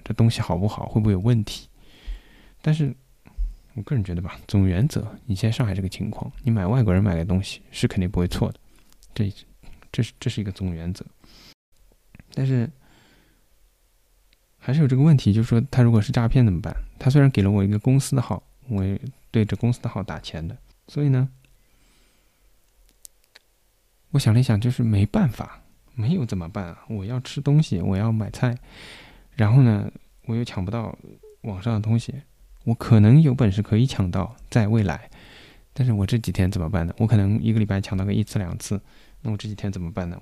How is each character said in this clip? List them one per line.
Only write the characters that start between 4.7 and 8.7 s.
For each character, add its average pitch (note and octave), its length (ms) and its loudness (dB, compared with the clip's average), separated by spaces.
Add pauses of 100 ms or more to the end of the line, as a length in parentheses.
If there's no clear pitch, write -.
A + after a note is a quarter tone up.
则， A2 380 -6
你 G#2 80 -4
现 A2 160 -2
在 A#2 60 -2
上 B2 100 -2
海 G2 80 -2
这 G2 80 -4
个 F#2+ 60 -4
情 G2 240 -8
况， - 200 -12 (120)
你 A#2 80 0
买 G2 160 0
外 B2 160 2
国 G2 100 2
人 F#2+ 80 4
买 G2 140 2
的 E2 80 -2
东 F#2 180 0
西 - 200 -10 (100)
是 - 160 -2
肯 - 120 -2
定 F2+ 100 0
不 F2 100 -4
会 F2+ 80 0
错 - 240 -2
的， - 80 -16 (540)